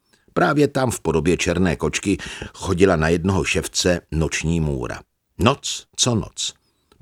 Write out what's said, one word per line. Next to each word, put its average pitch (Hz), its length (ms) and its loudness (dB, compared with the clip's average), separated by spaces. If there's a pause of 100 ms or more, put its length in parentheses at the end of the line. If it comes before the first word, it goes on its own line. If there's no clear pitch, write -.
(340)
Právě 147 340 2
tam 131 240 0
v - 80 -6
podobě 80 380 2
černé 87 380 0
kočky 82 420 -2 (360)
chodila 92 420 2
na 78 120 2
jednoho 87 360 2
ševce 87 580 -2 (100)
noční 80 480 0
můra. 69 420 -4 (360)
Noc - 480 -2 (100)
co 123 200 2
noc. - 380 -6 (480)